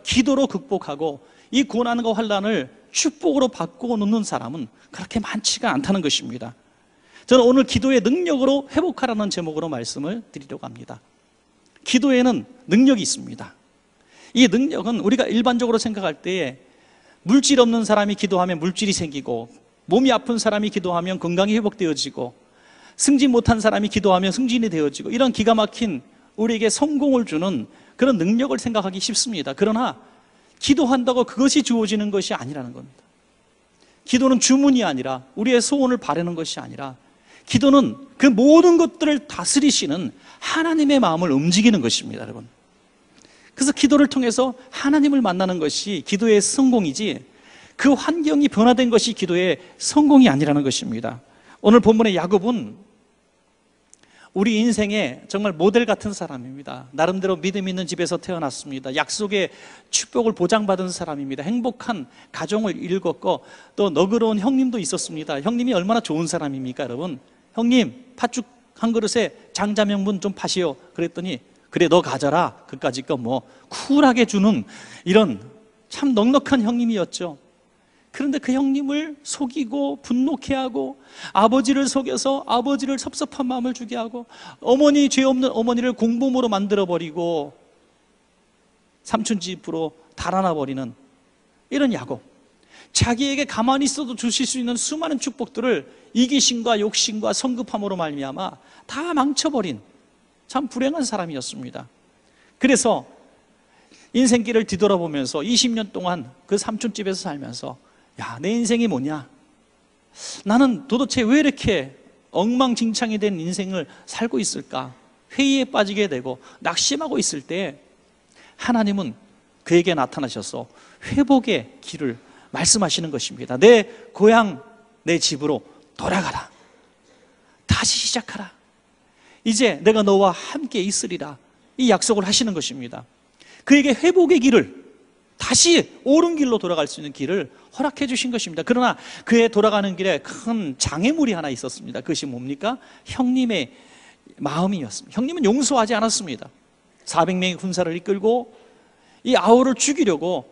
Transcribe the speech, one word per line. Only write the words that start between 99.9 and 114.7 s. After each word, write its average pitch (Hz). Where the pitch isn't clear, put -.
참 269
불행한 269
사람이었습니다. 139
그래서 233
인생길을 233
뒤돌아보면서 170
이십 233
년 220
동안 175
그 202
삼촌집에서 202
살면서, 135
"야, 117
내 170
인생이 233
뭐냐? 147
나는 233
도대체 254
왜 240
이렇게 185
엉망진창이 226
된 202
인생을 180
살고 233
있을까?" 135